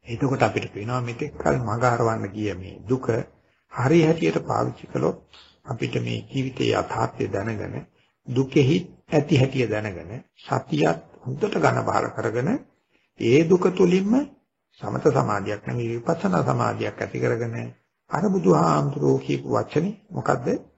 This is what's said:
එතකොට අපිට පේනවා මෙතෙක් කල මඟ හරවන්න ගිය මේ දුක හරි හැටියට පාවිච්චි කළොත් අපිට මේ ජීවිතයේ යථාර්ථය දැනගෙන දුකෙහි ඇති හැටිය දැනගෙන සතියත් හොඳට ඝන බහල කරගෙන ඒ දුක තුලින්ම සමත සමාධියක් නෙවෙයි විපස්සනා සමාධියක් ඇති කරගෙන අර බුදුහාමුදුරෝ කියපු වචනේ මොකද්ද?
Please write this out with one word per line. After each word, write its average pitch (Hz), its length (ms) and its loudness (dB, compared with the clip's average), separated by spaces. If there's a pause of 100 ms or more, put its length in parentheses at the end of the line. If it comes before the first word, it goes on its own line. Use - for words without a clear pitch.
එතකොට 127 380 0
අපිට 107 260 0
පේනවා 120 320 -4
මෙතෙක් 120 340 -6
කල 143 220 0
මඟ 117 280 -2
හරවන්න 113 440 2
ගිය 101 240 -4
මේ 92 300 -12
දුක 127 220 -2 (680)
හරි 135 280 4
හැටියට 165 400 2
පාවිච්චි 120 460 -4
කළොත් 165 300 -2 (440)
අපිට 123 340 -6
මේ 120 280 -4
ජීවිතයේ 127 500 -2
යථාර්ථය 110 540 -2
දැනගෙන 101 480 -6 (520)
දුකෙහි 131 500 2 (300)
ඇති 151 280 2
හැටිය 131 320 2
දැනගෙන 104 440 -6 (260)
සතියත් 156 640 0 (180)
හොඳට 139 380 -4
ඝන 131 260 2
බහල 107 280 0
කරගෙන 120 400 -2 (680)
ඒ 123 240 6
දුක 180 280 4
තුලින්ම 190 420 4 (680)
සමත - 280 -6
සමාධියක් 107 540 0
නෙවෙයි 120 280 -4
විපස්සනා 160 520 0
සමාධියක් 110 540 0
ඇති 110 220 -6
කරගෙන 120 360 -2 (560)
අර 156 140 -2
බුදුහාමුදුරෝ 156 920 2
කියපු 135 320 -4
වචනේ 151 480 -2 (100)
මොකද්ද? 131 400 -2 (300)